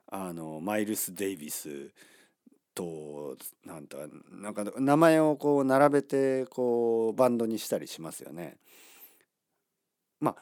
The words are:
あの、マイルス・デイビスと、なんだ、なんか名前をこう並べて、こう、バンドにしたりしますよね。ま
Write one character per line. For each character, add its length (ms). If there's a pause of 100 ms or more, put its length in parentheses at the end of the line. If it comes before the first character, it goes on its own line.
あ 260
の、 300
マ 160
イ 80
ル 100
ス・ 200
デ 160
イ 60
ビ 120
ス 420 (800)
と、 640 (280)
な 140
ん 80
だ、 100 (340)
な 200
ん 20
か 100
名 340
前 220
を 160
こ 240
う 40
並 300
べ 80
て、 460
こ 640
う、 40
バ 120
ン 100
ド 80
に 140
し 80
た 100
り 100
し 140
ま 100
す 100
よ 120
ね。 240 (1600)
ま 220